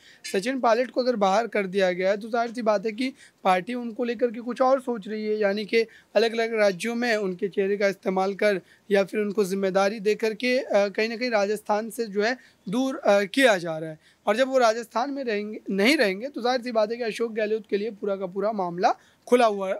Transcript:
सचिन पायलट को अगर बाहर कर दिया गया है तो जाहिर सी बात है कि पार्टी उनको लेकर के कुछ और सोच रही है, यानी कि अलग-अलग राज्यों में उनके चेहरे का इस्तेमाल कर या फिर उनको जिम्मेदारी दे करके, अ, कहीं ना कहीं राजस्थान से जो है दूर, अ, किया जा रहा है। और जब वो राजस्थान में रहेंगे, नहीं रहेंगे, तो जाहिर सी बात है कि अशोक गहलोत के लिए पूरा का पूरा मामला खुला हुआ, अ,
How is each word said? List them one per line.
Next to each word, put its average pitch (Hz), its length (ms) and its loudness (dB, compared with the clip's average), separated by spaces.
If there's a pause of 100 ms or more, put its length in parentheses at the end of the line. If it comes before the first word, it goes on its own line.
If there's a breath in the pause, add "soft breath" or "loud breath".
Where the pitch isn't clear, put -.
(320 soft breath)
सचिन 240 280 -2
पायलट 233 320 2
को 269 100 -2
अगर 247 140 0
बाहर 202 320 2
कर 202 200 -2
दिया 185 240 2
गया 185 180 0
है 214 80 2
तो 214 120 -12
जाहिर 233 240 -2
सी 240 80 -8
बात 208 240 2
है 226 60 -4
कि 254 220 -4 (300 loud breath)
पार्टी 185 300 2
उनको 240 300 -6
लेकर 240 240 0
के 233 120 -10
कुछ 240 220 -4
और 262 200 4
सोच 233 260 -6
रही 214 180 -6
है, 214 140 0
यानी 202 260 0
कि 226 120 0 (380 loud breath)
अलग-अलग 226 440 2
राज्यों 208 360 2
में 233 200 0
उनके 196 320 -2
चेहरे 196 300 0
का 202 100 2
इस्तेमाल 190 460 0
कर 202 280 0 (300 soft breath)
या 196 120 4
फिर 214 160 -4
उनको 208 260 0
जिम्मेदारी 196 540 0
दे 208 160 0
करके, 233 440 0
अ, 453 140 -4
कहीं 208 360 2
ना 226 80 -8
कहीं 247 120 -4
राजस्थान 208 600 -2
से 233 160 -6
जो 202 180 -2
है 247 140 0 (320 soft breath)
दूर, 262 260 0
अ, 202 280 4
किया 226 340 4
जा 165 200 -6
रहा 160 120 -8
है। 156 100 -14 (260 soft breath)
और 208 120 2
जब 262 100 2
वो 262 100 0
राजस्थान 233 520 2
में 277 140 -6
रहेंगे, 214 360 -4 (100)
नहीं 208 280 4
रहेंगे, 214 320 0
तो 277 120 -10
जाहिर 247 200 0
सी 247 100 -8
बात 220 200 2
है 233 60 -6
कि 240 60 -8
अशोक 220 280 -4
गहलोत 214 380 -2
के 202 80 0
लिए 220 140 -4
पूरा 196 240 -4
का 190 100 -6
पूरा 196 260 -2
मामला 185 400 0 (360 soft breath)
खुला 247 180 6
हुआ, 196 280 0
अ, 294 60 -6